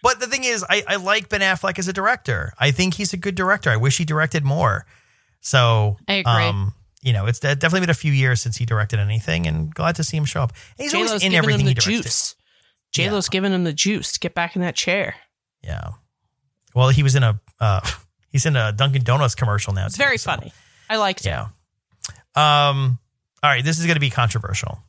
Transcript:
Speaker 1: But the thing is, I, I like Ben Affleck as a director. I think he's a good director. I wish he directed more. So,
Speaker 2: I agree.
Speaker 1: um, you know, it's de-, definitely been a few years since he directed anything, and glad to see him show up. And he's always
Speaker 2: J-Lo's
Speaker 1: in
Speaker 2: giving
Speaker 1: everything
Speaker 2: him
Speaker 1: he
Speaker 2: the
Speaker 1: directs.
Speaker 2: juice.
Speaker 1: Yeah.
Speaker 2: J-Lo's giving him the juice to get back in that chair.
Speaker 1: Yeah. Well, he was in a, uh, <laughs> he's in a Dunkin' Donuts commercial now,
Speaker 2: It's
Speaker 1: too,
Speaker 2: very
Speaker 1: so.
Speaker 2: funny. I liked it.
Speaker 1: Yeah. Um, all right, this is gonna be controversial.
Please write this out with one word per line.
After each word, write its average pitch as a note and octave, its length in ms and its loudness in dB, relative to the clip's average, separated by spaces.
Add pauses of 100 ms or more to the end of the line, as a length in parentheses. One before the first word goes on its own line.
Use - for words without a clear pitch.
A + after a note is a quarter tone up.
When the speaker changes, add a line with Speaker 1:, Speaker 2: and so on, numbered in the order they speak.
Speaker 1:
But A#3+ 160 2
the B3 80 -4
thing C4 160 -2
is, A3+ 260 -2
I, G3+ 180 2
I F#3+ 100 0
like G3 320 -2
Ben G3+ 120 -2
Affleck F#3+ 380 -2
as F3+ 80 -4
a F#3+ 60 -4
director. F#3+ 680 -2
I C3+ 100 2
think F3+ 240 2
he's G3+ 200 -4
a F#3+ 40 -6
good F#3 160 -6
director. F#3 380 0
I A2 60 2
wish C3 200 2
he E3+ 80 -2
directed D#3 380 -2
more. C3+ 420 0 (560)
So, A2+ 560 2 (100)
Speaker 2:
I G3 80 0
agree. F3 160 0 (120)
Speaker 1:
um, G2 300 -2 (280)
you C3 120 0
know, G2+ 120 0
it's A#2+ 140 -2
de-, C#3+ 160 0
definitely E3 260 0
been F3 80 0
a D#3+ 60 4
few D3+ 160 -2
years C3 300 2
since A2+ 160 -4
he A#2+ 80 -2
directed G#2+ 340 0
anything, G#2+ 480 0
and D#3 260 -2
glad E3 220 -2
to D#3+ 80 -4
see - 140 -4
him D3+ 80 0
show - 180 -2
up. B2 80 -2 (260)
And C4+ 60 -12
he's D4 100 -2
always - 160 0
Speaker 2:
J-Lo's G#3 140 0
Speaker 1:
in F#3 80 2
Speaker 2:
giving F3 60 4
Speaker 1:
everything C#3+ 240 4
Speaker 2:
him C3+ 60 4
Speaker 1:
he C3 60 4
Speaker 2:
the A#2+ 80 0
Speaker 1:
directs. G#3 240 0
Speaker 2:
juice. - 300 0 (640)
Speaker 1:
Yeah. E3+ 100 2
Speaker 2:
J-Lo's G3+ 220 0
giving F#3+ 240 0
him F3+ 100 0
the D#3+ 100 0
juice G3 400 -2
to - 60 -6
get - 160 -6
back E3+ 200 -4
in F#3 60 -2
that F3+ 140 -4
chair. F3+ 400 -2 (480)
Speaker 1:
Yeah. - 280 -8 (840)
Well, B2+ 140 6
he C3+ 120 4
was C3+ 140 4
in C3+ 80 4
a, G#2+ 160 2 (200)
uh, G2+ 220 2 (260)
<laughs> - 220 -20
he's C#3 160 0
in D#3 100 2
a A2 180 0
Dunkin' C3+ 300 0
Donuts B2 320 2
commercial G#2 380 0
now, F#2+ 140 -2
Speaker 2:
It's - 100 -6
Speaker 1:
too, C#4 60 2
Speaker 2:
very C4 140 2
Speaker 1:
so. - 140 -4
Speaker 2:
funny. - 220 -8 (360)
I A3 80 0
liked G3 280 0
it. F#3 40 -2
Speaker 1:
Yeah. G#2+ 180 -6 (880)
Um, C#3+ 640 2 (420)
all D3 80 4
right, C3 140 2
this D#3+ 160 0
is E3 60 -2
gonna E3 140 2
be C#3 100 2
controversial. A2 800 -2